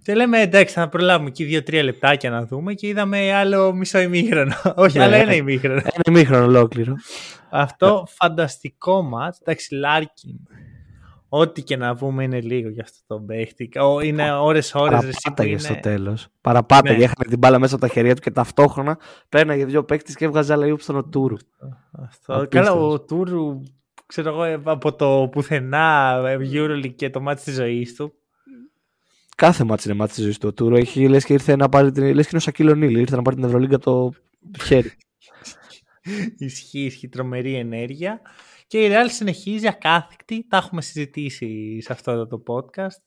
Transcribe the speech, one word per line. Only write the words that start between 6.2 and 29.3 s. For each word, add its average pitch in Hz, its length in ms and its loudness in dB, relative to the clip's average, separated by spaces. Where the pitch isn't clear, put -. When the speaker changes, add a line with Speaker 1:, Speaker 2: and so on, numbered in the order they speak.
Speaker 2:
ολόκληρο. 120 500 4
Speaker 1:
Αυτό 143 440 0
Speaker 2:
Ναι. 196 140 0
Speaker 1:
φανταστικό 165 920 -2
μάτς. 139 400 -6
Εντάξει, 160 340 -6
Λάρκιν. 151 600 -4
Ό,τι 165 280 0
και 135 140 -4
να 123 180 -4
πούμε 135 280 -6
είναι 127 180 -4
λίγο 117 280 -6
για 110 140 -12
αυτό - 140 -20
το 110 140 -10
παίχτη. 113 480 -10
Ο, 139 220 2
είναι 151 300 -2
ώρες, 147 440 0
ώρες, 143 260 2
ρε 131 60 -4
εσύ, 131 160 -10
που 143 100 -6
Speaker 2:
Παραπάταγε 107 180 -2
Speaker 1:
είναι 104 80 -6
Speaker 2:
στο - 200 -6
τέλος. 104 480 -6
Παραπάταγε. 120 560 4
Speaker 1:
Ναι. 117 60 6
Speaker 2:
Έχανε 123 260 -2
την 120 80 -2
μπάλα 127 220 6
μέσα 131 160 2
από 127 120 -2
τα 120 60 -2
χέρια 123 220 2
του 127 60 -16
και - 100 -6
ταυτόχρονα 143 680 0
πέρναγε 147 360 2
δύο 143 180 0
παίκτες 143 320 -4
και 160 100 -4
έβγαζε 151 320 0
alley-oop 147 220 0
στον 143 320 -6
Τούρου. 131 240 -2
Speaker 1:
Αυτό. 131 420 -16
Speaker 2:
Απίστευτος. 135 160 -2
Speaker 1:
Καλά, 196 220 4
ο 151 300 0
Τούρου, 160 600 -4
ξέρω 160 240 -6
εγώ, 156 140 -4
ε, 160 200 -4
από 151 320 -2
το 135 360 2
πουθενά, 139 960 0
ε, 135 100 -2
Euroleague 143 420 -4
και 139 140 -6
το 135 120 -8
μάτς 139 220 -8
της 143 100 -12
ζωής 120 420 -6
του. 147 180 -12